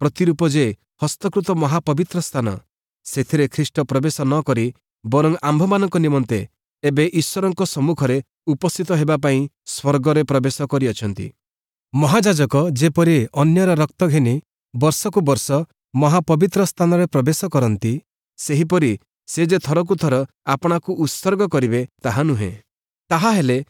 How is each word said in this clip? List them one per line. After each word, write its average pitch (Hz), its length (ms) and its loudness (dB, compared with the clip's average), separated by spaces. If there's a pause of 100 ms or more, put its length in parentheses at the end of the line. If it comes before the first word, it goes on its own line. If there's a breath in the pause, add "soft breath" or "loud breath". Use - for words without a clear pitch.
ପ୍ରତିରୂପ 160 480 0
ଯେ 139 180 2 (320)
ହସ୍ତକୃତ 185 540 -4
ମହାପବିତ୍ର 160 680 -2
ସ୍ଥାନ, 123 280 -4 (580)
ସେଥିରେ 143 420 -2
ଖ୍ରୀଷ୍ଟ - 320 -4
ପ୍ରବେଶ 151 400 -2
ନ 135 220 0
କରି 123 240 0 (380)
ବରଂ 147 280 2 (100)
ଆମ୍ଭମାନଙ୍କ 185 560 0
ନିମନ୍ତେ 139 400 0 (440)
ଏବେ 143 220 2 (100)
ଈଶ୍ୱରଙ୍କ 175 500 -2
ସମ୍ମୁଖରେ 143 520 0 (300)
ଉପସ୍ଥିତ 165 460 -2
ହେବା 151 240 2
ପାଇଁ 139 220 0 (280)
ସ୍ୱର୍ଗରେ 143 560 0
ପ୍ରବେଶ 135 400 0
କରିଅଛନ୍ତି। 113 640 -4 (680)
ମହାଯାଜକ 151 600 2 (160)
ଯେପରି 160 460 2 (180)
ଅନ୍ୟର 170 400 4
ରକ୍ତ 151 320 -2
ଘେନି 139 280 2 (400)
ବର୍ଷକୁ 156 460 0
ବର୍ଷ 139 260 0 (480)
ମହାପବିତ୍ର 160 680 2
ସ୍ଥାନରେ 175 420 0
ପ୍ରବେଶ 139 420 0
କରନ୍ତି, 113 440 0 (460)
ସେହିପରି 156 540 0 (360)
ସେ - 180 -4
ଯେ 180 120 2
ଥରକୁ 170 380 -2
ଥର 151 180 0 (320)
ଆପଣାକୁ 165 460 -2
ଉତ୍ସର୍ଗ 190 560 -2
କରିବେ, 127 320 0 (200)
ତାହା 120 220 -2
ନୁହେଁ। 107 300 -2 (580)
ତାହା 170 200 2
ହେଲେ 135 280 2 (120)